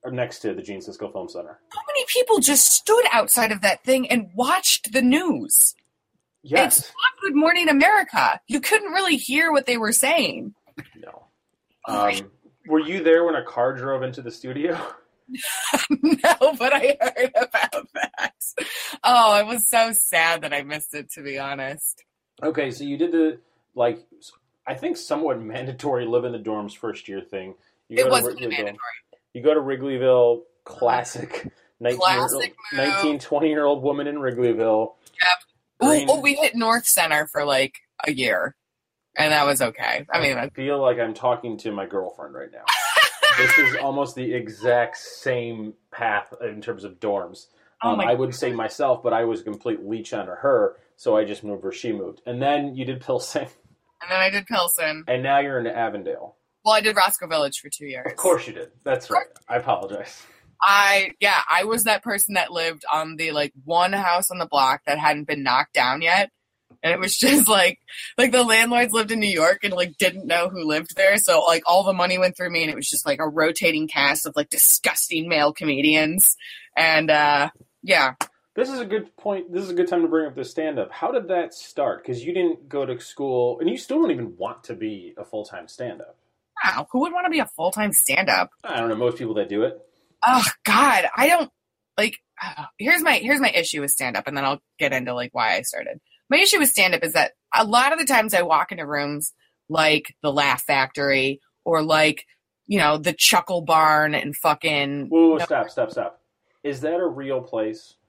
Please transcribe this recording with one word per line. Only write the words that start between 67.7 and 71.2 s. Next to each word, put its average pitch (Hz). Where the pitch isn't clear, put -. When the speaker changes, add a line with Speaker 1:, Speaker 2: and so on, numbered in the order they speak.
Speaker 2:
like, 247
the 247
landlords 233
lived 220
in 220
New 214
York 175
and, 202
like, 175
didn't 185
know 175
who 180
lived 156
there. 196
So, 175